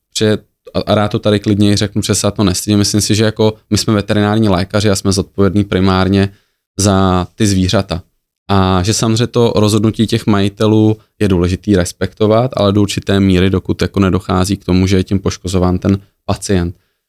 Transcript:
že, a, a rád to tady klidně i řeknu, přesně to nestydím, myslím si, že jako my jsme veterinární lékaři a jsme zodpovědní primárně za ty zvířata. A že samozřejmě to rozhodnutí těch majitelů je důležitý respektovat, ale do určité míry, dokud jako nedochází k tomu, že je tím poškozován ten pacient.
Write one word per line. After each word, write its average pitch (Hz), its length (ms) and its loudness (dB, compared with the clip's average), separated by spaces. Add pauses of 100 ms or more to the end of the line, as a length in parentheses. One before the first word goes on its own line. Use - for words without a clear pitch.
(180)
že, 107 200 0 (360)
a, - 60 -4
a - 160 -2
rád 104 120 0
to 110 120 -4
tady 104 200 0
klidně 101 340 2
i - 20 0
řeknu, 104 260 -2
přesně 101 300 -2
to 110 120 -2
nestydím, 101 360 0
myslím 101 220 0
si, 104 140 0
že 110 80 0
jako 107 300 0 (160)
my 104 80 0
jsme 113 160 -2
veterinární 104 560 0
lékaři 98 400 0
a 98 60 0
jsme 98 160 -2
zodpovědní 98 520 0
primárně 95 680 0 (500)
za 95 560 0
ty 110 120 0
zvířata. 95 560 -2 (460)
A 95 340 2
že 107 100 -2
samozřejmě 113 340 -2
to 117 280 0
rozhodnutí 107 520 0
těch - 200 -4
majitelů 107 680 0 (220)
je 104 80 0
důležitý 92 480 0
respektovat, 107 760 0
ale 101 200 0
do 104 80 2
určité 101 380 -2
míry, 95 300 2
dokud 95 320 -2
jako 92 180 -4
nedochází 92 580 0
k - 80 -14
tomu, 92 220 2
že 95 100 2
je 92 60 2
tím 98 160 -2
poškozován 90 600 -2
ten 98 200 0 (260)
pacient. 165 500 -4 (340)